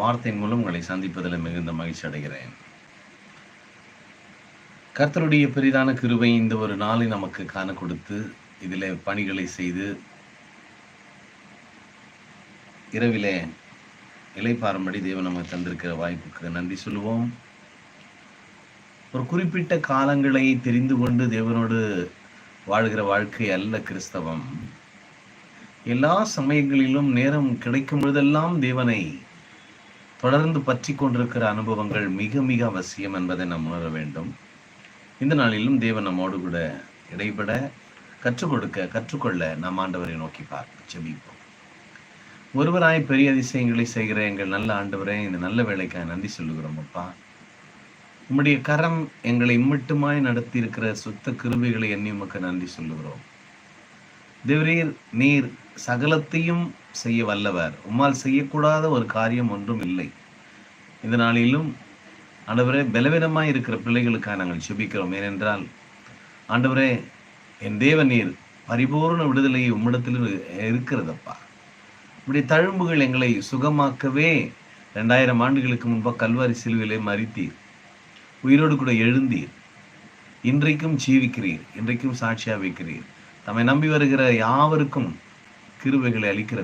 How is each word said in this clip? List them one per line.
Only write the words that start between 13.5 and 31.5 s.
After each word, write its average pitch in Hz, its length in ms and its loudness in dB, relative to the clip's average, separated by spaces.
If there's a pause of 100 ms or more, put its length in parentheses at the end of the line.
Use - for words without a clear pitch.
இளைப்பாறும்படி 101 680 -2
தேவன் 92 220 -4
நமக்கு 87 240 -6
தந்திருக்கிற 87 480 -6
வாய்ப்புக்கு 85 560 -8
நன்றி 90 200 -6 (100)
சொல்லுவோம். 110 400 -4 (1900)
ஒரு 131 180 -4
குறிப்பிட்ட 175 440 0 (180)
காலங்களை 139 520 2 (200)
தெரிந்து 127 320 2
கொண்டு 123 260 2 (140)
தேவனோடு 113 420 0 (920)
வாழ்கிற 107 320 2
வாழ்க்கை 104 440 0 (100)
அல்ல 107 180 -4 (120)
கிறிஸ்தவம். 82 580 -8 (1500)
எல்லா 143 240 6 (180)
சமயங்களிலும் 139 720 4 (100)
நேரம் 139 300 4 (160)
கிடைக்கும் 135 380 0
பொழுதெல்லாம் 143 540 4 (100)
தேவனை 123 340 2 (1200)
தொடர்ந்து 147 480 4
பற்றி 127 260 -2
கொண்டிருக்கிற 123 560 0
அனுபவங்கள் 107 560 -2 (140)